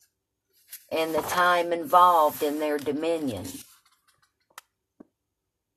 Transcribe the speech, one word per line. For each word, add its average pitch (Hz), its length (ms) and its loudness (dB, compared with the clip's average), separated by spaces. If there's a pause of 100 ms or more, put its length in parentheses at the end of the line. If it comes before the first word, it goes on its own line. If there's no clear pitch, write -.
(920)
and 160 240 -4
the 151 80 0
time 175 500 2
involved 165 680 4
in 147 160 -4
their 151 180 -2
dominion. 147 680 -6 (2250)